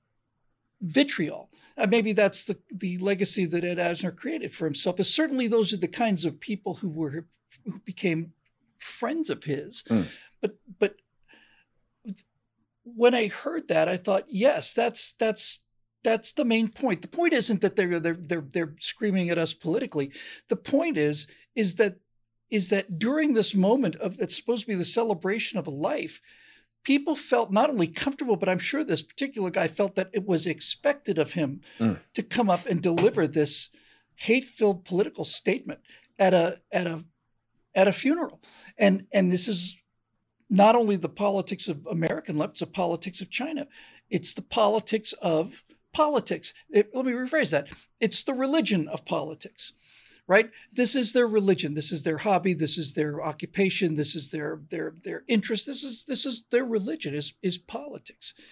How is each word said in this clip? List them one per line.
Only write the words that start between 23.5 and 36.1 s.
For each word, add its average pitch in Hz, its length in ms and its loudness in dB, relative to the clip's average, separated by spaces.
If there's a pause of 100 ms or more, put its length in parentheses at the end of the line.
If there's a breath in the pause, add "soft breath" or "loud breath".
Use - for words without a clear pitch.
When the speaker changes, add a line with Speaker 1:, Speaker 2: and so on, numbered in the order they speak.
Speaker 1:
moment 202 440 4
of, 190 200 -6
that's - 180 0
supposed 233 280 -2
to - 40 -10
be 208 80 -2
the 175 80 0
celebration 208 760 -2
of 139 80 -8
a 151 40 -8
life, 220 500 -6 (640 soft breath)
people 285 320 2
felt 233 360 0
not 233 180 4
only 190 180 0
comfortable, 254 480 -2
but 185 140 -2
I'm 185 80 2
sure 285 260 -2
this 165 200 -2
particular 220 480 -6
guy 180 160 0
felt 196 260 -2
that 190 200 -2
it 202 120 -4
was 180 220 2
expected 180 720 0
of - 140 0
him 143 280 -2 (160 loud breath)
Speaker 2:
Mm. 113 220 0 (160)
Speaker 1:
to 226 80 -2
come 220 260 0
up 175 160 2
and 175 160 0
deliver 180 460 4
this 147 420 2 (460 soft breath)
hate-filled 220 680 0
political 190 400 -2
statement - 580 0 (360 soft breath)